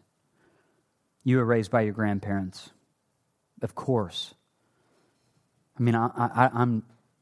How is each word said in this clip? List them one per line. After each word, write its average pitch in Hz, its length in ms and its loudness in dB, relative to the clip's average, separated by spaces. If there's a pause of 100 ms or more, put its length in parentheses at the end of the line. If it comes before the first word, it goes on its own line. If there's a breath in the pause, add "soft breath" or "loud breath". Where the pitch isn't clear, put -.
(1200)
You 127 140 2
were 123 80 2
raised 113 260 0
by 117 120 2
your 107 100 0
grandparents. 101 800 -4 (920)
Of - 160 -8
course. - 580 -4 (1400)
I 120 40 0
mean, 117 120 2
I, 113 120 2 (100)
I, 120 380 2
I'm, 117 280 2 (400)